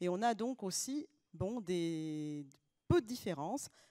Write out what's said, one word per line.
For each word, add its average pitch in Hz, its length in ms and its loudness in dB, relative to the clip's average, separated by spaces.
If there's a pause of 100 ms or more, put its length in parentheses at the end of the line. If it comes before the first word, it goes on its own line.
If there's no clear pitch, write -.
et 180 80 2
on 180 140 0
a 233 120 4
donc 233 280 -4
aussi, 262 460 -2 (260)
bon, 202 260 -2
des, 156 840 -2 (400)
peu 349 140 8
de 226 60 2
différence 202 640 -2 (220)